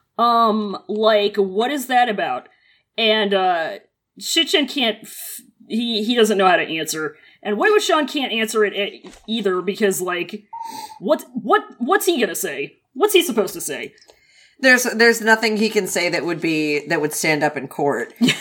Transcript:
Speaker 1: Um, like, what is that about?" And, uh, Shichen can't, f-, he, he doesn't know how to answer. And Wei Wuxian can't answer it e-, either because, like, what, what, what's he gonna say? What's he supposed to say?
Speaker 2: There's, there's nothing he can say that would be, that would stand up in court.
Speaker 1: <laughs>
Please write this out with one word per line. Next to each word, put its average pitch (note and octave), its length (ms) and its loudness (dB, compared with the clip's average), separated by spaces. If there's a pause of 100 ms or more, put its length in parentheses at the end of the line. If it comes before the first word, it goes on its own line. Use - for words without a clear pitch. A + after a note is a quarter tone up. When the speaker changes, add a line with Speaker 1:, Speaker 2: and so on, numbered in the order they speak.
(180)
Speaker 1:
Um, A3 600 2 (120)
like, G#3 480 2
what G3+ 340 0
is C#4 160 -6
that B3 220 4
about?" E3 400 -4 (480)
And, G#3+ 360 2
uh, F3 460 0 (400)
Shichen D#4 500 0
can't, A3+ 340 -2
f-, - 360 -14 (300)
he, A3+ 340 -2
he A#3+ 120 0
doesn't G#3+ 220 0
know F#3+ 100 2
how F3+ 100 6
to E3 60 -2 (140)
answer. D#3 380 -6 (260)
And G#3 160 -4
Wei F4 120 2
Wuxian E4+ 400 2
can't B3+ 240 -6
answer A3 320 0
it F#3+ 80 -2
e-, - 360 -8 (160)
either G3 360 -2
because, F#3+ 400 -2
like, F3 420 -6 (560)
what, C#4+ 240 -2 (100)
what, B3+ 300 0 (140)
what's F4 300 0
he E4+ 120 2
gonna F3+ 160 0
say? C#3+ 440 -8 (140)
What's G4+ 200 0
he F4+ 80 6
supposed A3 320 -2
to E3 80 -12
say? B2 320 -8 (680)
Speaker 2:
There's, B3+ 260 4
there's A3+ 360 4
nothing A3 360 4
he G#3+ 120 2
can G#3 160 2
say F3 240 -2
that F3 160 -2
would E3+ 160 -4
be, D#3 460 0
that D#3+ 120 0
would D3+ 140 -2
stand D3+ 300 0
up D3 140 -2
in C3 100 -6
court. C3 520 -2
Speaker 1:
<laughs> - 40 2 (180)